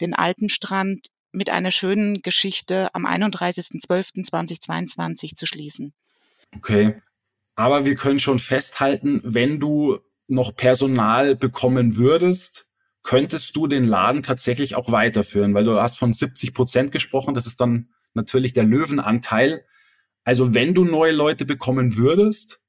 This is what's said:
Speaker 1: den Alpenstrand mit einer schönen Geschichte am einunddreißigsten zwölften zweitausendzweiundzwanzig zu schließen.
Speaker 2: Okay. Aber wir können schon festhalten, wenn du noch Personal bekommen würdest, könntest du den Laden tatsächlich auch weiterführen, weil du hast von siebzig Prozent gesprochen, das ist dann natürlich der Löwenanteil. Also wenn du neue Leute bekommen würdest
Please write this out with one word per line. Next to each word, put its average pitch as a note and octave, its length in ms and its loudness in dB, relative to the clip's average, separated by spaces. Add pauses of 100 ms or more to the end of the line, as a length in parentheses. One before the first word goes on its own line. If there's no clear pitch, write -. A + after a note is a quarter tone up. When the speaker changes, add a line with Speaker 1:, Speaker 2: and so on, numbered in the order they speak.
Speaker 1:
den E3+ 140 -4
Alpenstrand F#3+ 920 -4 (240)
mit F#3 180 -4
einer F#3 220 -2
schönen G3+ 500 -2
Geschichte F#3+ 720 -2
am F3 120 -6
einunddreißigsten F3+ 720 -4
zwölften F#3 440 -4
zweitausendzweiundzwanzig E3 1120 -8
zu D#3+ 120 -10
schließen. D3 460 -10 (640)
Speaker 2:
Okay. G#2+ 460 2 (540)
Aber C#3 300 2
wir C#3 80 2
können C#3 240 0
schon C3+ 200 2
festhalten, C#3 840 -2
wenn B2+ 360 0
du D3 380 0 (280)
noch B2+ 300 -2
Personal B2+ 800 2
bekommen B2 600 2
würdest, E3 760 2 (320)
könntest - 520 0
du D#3 120 0
den C3+ 200 2
Laden A2 360 2
tatsächlich B2 540 -2
auch G#2 140 -4
weiterführen, G#2+ 640 2
weil G#2 100 2
du A2 160 2
hast A#2+ 180 -2
von A#2 140 2
siebzig - 420 -4
Prozent B2+ 360 0
gesprochen, C3+ 440 -4
das A#2+ 120 -4
ist - 140 -6
dann A#2+ 300 0 (240)
natürlich B2+ 400 -2
der A2+ 100 4
Löwenanteil. C3 1000 2 (600)
Also B2+ 300 2
wenn C#3 200 2
du F3+ 100 4
neue D#3+ 280 2
Leute D3+ 320 0
bekommen C3 520 -2
würdest F3 720 2